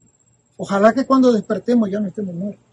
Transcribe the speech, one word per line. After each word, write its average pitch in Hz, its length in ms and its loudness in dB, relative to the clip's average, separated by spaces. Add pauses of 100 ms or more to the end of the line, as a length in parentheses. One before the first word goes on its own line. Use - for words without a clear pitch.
(580)
Ojalá 196 360 2
que 254 120 -2
cuando 262 260 4
despertemos 214 580 -2
ya 202 100 -4
no 208 100 -6
estemos 185 260 -10
muertos. 196 380 -10